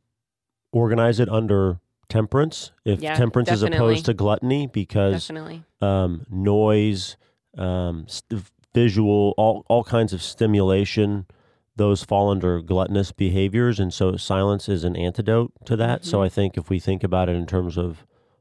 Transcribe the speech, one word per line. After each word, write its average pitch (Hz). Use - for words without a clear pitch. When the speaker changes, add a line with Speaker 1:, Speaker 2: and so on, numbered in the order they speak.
Speaker 1:
organize 117
it 120
under 101
temperance, 110
if 104
Speaker 2:
Yeah, 156
Speaker 1:
temperance 123
is 104
Speaker 2:
definitely. 110
Speaker 1:
opposed 156
to 117
gluttony, 127
because, 98
Speaker 2:
Definitely. 160
Speaker 1:
um, 90
noise, 104
um, 90
st-, -
visual, 104
all, 110
all 117
kinds 113
of 87
stimulation, 101
those 101
fall 101
under 90
gluttonous 92
behaviors. 98
And 92
so 92
silence 98
is 87
an 90
antidote 107
to 120
that. 117
So 165
Speaker 2:
Mm-hmm. 98
Speaker 1:
I 92
think 98
if 90
we 92
think 95
about 92
it 87
in 85
terms 90
of, 87